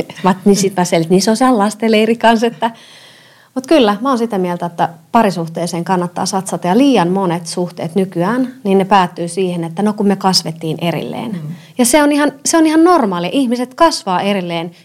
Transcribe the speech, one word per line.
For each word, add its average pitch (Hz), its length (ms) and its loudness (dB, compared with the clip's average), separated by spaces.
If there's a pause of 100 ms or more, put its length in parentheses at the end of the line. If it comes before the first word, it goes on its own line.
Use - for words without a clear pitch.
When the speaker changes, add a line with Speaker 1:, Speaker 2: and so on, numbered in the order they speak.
(240)
Speaker 1:
Mä 185 60 2
oot, 190 160 2
niin 202 100 6
sit 190 220 -2
mä 180 80 2
selitin, 165 260 0
niin 185 100 4
se 220 100 0
on 220 60 0
siellä 254 200 2
lastenleiri 220 580 0
kanssa, 233 320 2
että 233 240 -4 (840)
mut 262 120 -8
kyllä, 220 340 4
mä 269 80 -2
oon 254 80 2
sitä 226 200 -2
mieltä, 180 280 -2
että 170 240 -2 (220)
parisuhteeseen 170 720 -2
kannattaa 175 420 -2
satsata 190 420 -4
ja 185 100 2
liian 240 320 4
monet 180 380 -2
suhteet 170 480 -6
nykyään, 196 580 -2 (100)
niin 196 140 2
ne 190 80 2
päättyy 180 420 0
siihen, 175 360 -4
että 165 180 -8
no 208 120 0
kun 208 140 0
me 190 80 2
kasvettiin 185 680 -2
erilleen. 170 500 -6
Speaker 2:
Mm. 175 80 -8 (380)
Speaker 1:
Ja 247 80 2
se 294 180 4
on 294 80 2
ihan, 294 200 2 (140)
se 330 120 2
on 320 100 4
ihan 320 160 4
normaali. 208 480 2
Ihmiset 247 420 -2
kasvaa 285 480 0
erilleen, 175 500 -4 (140)